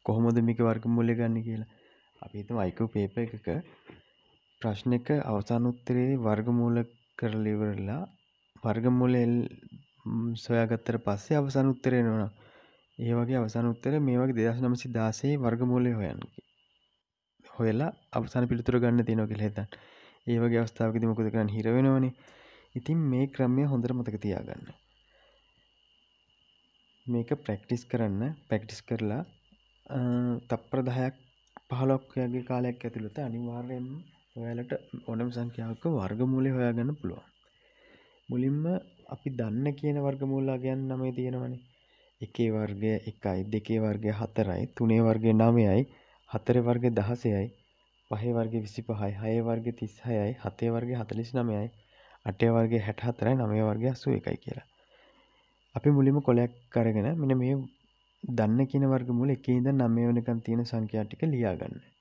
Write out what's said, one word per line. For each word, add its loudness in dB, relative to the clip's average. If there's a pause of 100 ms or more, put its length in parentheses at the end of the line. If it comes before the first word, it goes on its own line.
කොහොමද 2
මේක 2
වර්ගමූලය 2
ගන්න -2
කියලා. -8 (520)
අපි -18
හිතමු -6
අයිකු -2
පේපර් -2
එකක -8 (1120)
ප්‍රශ්නෙක -2 (120)
අවසාන 0
උත්තරේ 0
වර්ගමූල 2 (360)
කරලා -2
ඉවරලා -2 (540)
වර්ගමූලය 2
එල්-, 2 (520)
ම්, -4
සොයාගත්තට 0
පස්සේ -2
අවසාන 2
උත්තරේ 2
එනවා. 2 (680)
ඒ -2
වගේ 0
අවසාන 0
උත්තරේ -2
මේ 2
වගේ 2
දෙදාස් 2
නවසිය -2
දාසයේ 0
වර්ගමූලය 2
හොයන්න -4
කි-, -20 (1000)
හොයලා -2 (200)
අවසාන -2
පිළිතුර 0
ගන්න 4
තියෙනවා 0
කියලා -2
හිතන්න. -6 (540)
ඒ 0
වගේ 4
අවස්ථාවකදී 0
මොකද 0
කරන්නේ? 0
හිර -2
වෙනවනේ. 4 (640)
ඉතින් -2
මේ 2
ක්‍රමය 2
හොඳට 0
මතක -4
තියාගන්න. -4 (2500)
මේක -2
ප්‍රැක්ටිස් -4
කරන්න. -2 (200)
ප්‍රැක්ටිස් -6
කරලා, -4 (640)
අ, -6 (460)
තප්පර -4
දහයක් -2 (520)
පහළොක් 0
වගේ -4
කාලයක් -2
ඇතුළත -8
අනිවාර්යයෙන්ම -8 (440)
ඔයාලට -8 (300)
ඕනම -4
සංඛ්‍යාවක -8
වර්ගමූලය 0
හොයාගන්න 0
පුළුවන්. -10 (1000)
මුලින්ම 0 (420)
අපි -10
දන්න -2
කියන -2
වර්ගමූල 0
අගයන් -2
නමේ -2
තියෙනවනේ. -4 (600)
එකේ 0
වර්ගය 0
එකයි, -4
දෙකේ -2
වර්ගය 0
හතරයි, -2
තුනේ 4
වර්ගය 4
නවයයි, 6 (460)
හතරේ 2
වර්ගය 2
දහසයයි, 0 (640)
පහේ -2
වර්ගය -2
විසිපහයි, -6
හයේ -2
වර්ගය -2
තිස්හයයි, -4
හතේ -4
වර්ගය -4
හතළිස් -6
නවයයි, -2 (560)
අටේ 2
වර්ගය 4
හැට -4
හතරයි, 0
නවයේ 0
වර්ගය 0
අසූ -2
එකයි -4
කියලා. -12 (1080)
අපි 2
මුලින්ම 6
කොලයක් 4 (200)
අරගෙන 2
මෙන්න 2
මේ 2 (680)
දන්න 2
කියන 2
වර්ගමූල 2
එකේ 2
ඉඳන් 2
නවය 4
වෙනකන් 2
තියෙන -2
සංඛ්‍යා -2
ටික -8
ලියා 0
ගන්න. -8 (200)